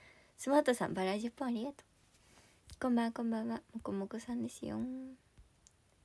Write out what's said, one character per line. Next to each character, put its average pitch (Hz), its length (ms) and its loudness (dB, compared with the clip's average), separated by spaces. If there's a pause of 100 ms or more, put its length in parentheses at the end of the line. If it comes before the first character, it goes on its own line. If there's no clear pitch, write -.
(380)
ス - 100 -4
マ 285 120 8
ー - 20 4
ト 262 120 6
さ 202 140 0
ん、 170 60 -2
バ 185 100 0
ラ 190 140 2
ジ 226 100 -2
ュ 233 40 -6
ポ - 120 -6
ン 262 40 0
あ - 20 0
り 226 140 0
が 285 80 -4
と - 120 -18
う。 - 0 - (960)
こ 262 80 2
ん 247 60 6
ば 233 80 6
ん - 40 4
は、 233 60 0
こ 240 100 -4
ん 233 80 0
ば 220 120 0
ん 233 60 -4
は。 226 140 -4 (120)
も 226 80 -6
こ 202 100 -4
も 196 160 -2
こ 220 100 -6
さ 240 160 -6
ん 240 80 -2
で 226 60 -4
す - 180 -10
よ。 214 120 -4 (1300)